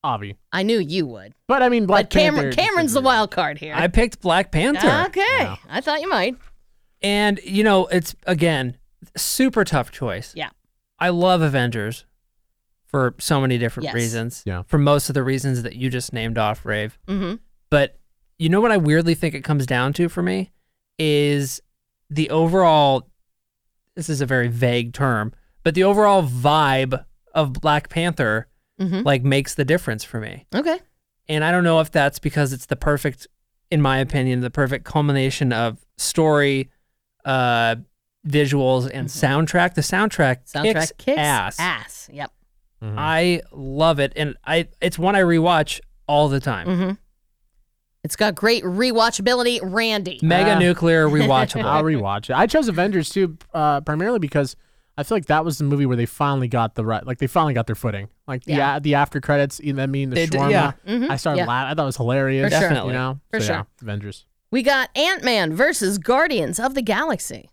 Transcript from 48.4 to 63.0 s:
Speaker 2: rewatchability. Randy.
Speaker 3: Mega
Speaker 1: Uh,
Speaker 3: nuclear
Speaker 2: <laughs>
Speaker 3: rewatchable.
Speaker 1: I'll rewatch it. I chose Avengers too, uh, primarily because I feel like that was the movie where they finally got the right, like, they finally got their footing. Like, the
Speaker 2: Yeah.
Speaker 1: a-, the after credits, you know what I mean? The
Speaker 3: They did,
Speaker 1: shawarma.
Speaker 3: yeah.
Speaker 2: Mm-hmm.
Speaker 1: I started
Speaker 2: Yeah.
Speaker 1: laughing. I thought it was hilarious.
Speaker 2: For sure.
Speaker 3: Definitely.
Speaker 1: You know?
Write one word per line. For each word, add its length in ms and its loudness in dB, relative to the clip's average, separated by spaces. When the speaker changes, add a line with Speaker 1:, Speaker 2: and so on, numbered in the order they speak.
Speaker 2:
rewatchability. 1000 0
Randy. 600 -4
Speaker 3:
Mega 300 4
Speaker 1:
Uh, 80 4
Speaker 3:
nuclear 480 4
Speaker 2:
<laughs> 0 -
Speaker 3:
rewatchable. 560 2
Speaker 1:
I'll 180 2
rewatch 480 -2
it. 60 0
I 100 4
chose 220 2
Avengers 420 0
too, 280 -2
uh, 280 0
primarily 400 -2
because 340 0
I 80 -6
feel 120 -2
like 100 -2
that 180 2
was 140 -2
the 60 -2
movie 220 2
where 100 0
they 100 0
finally 420 -2
got 260 -2
the 100 -4
right, 220 -4
like, 120 -8
they 100 -2
finally 260 0
got 120 -2
their 100 -4
footing. 320 -6
Like, 180 -8
the 100 -2
Speaker 2:
Yeah. 220 0
Speaker 1:
a-, 40 -6
the 160 2
after 240 0
credits, 420 0
you 100 -4
know 60 -4
what 60 -2
I 20 -2
mean? 240 -4
The 60 -2
Speaker 3:
They 100 2
did, 140 -2
Speaker 1:
shawarma. 100 2
Speaker 3:
yeah. 220 2
Speaker 2:
Mm-hmm. 240 -2
Speaker 1:
I 40 -2
started 260 -2
Speaker 2:
Yeah. 40 -2
Speaker 1:
laughing. 240 -2
I 60 -4
thought 60 -2
it 40 0
was 100 -6
hilarious. 500 0
Speaker 2:
For 40 0
sure. 120 2
Speaker 3:
Definitely. 320 0
Speaker 1:
You 40 -4
know? 220 -6